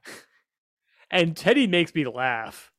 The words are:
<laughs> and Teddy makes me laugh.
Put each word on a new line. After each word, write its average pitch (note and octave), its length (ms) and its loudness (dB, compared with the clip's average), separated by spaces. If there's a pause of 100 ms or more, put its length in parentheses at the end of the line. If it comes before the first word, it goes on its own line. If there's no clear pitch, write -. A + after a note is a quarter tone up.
<laughs> - 1080 -20
and E3+ 240 2
Teddy B3+ 320 2
makes F3 280 0
me D3+ 100 0
laugh. A#2+ 720 -6